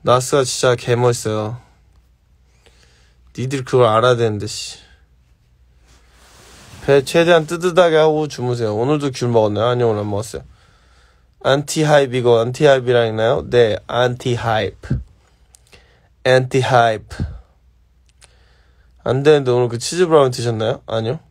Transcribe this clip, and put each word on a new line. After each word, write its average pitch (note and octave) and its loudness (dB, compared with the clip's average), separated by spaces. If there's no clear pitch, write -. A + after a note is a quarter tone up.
나스가 B2+ 0
진짜 B2+ -2
개 A#2+ -2
멋있어요. A#2 -2
니들 C3 -6
그걸 B2+ 2
알아야 A2+ 4
되는데, G#2+ -2
씨. - -12
배 C#3 4
최대한 E3+ 2
뜨뜻하게 E3+ 2
하고 D#3 2
주무세요. A#2+ -4
오늘도 C#3+ -2
귤 B2+ -6
먹었나요? G#2+ 2
아니요, A#2+ 0
오늘 G#2 -2
안 G#2 -6
먹었어요. - -8
안티하이브, D3 0
이거 A#2+ 4
안티하이브랑 B2 2
있나요? A2+ -2
네, A#2 2
안티하이브. A#2+ -4
안티하이브. B2+ 0
안 C3 -2
되는데 C#3+ 4
오늘 B2 2
그 A#2+ -6
치즈 E3+ -2
브라우니 D3 4
드셨나요? A#2 -4
아니요. A2+ -6